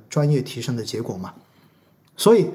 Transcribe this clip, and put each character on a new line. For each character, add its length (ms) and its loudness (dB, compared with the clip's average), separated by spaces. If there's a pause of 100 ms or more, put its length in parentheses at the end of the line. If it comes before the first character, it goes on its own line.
专 220 2
业 100 2
提 200 -10
升 120 -6
的 120 -4
结 160 -6
果 160 -8
吗？ 160 -12 (840)
所 180 4
以 220 4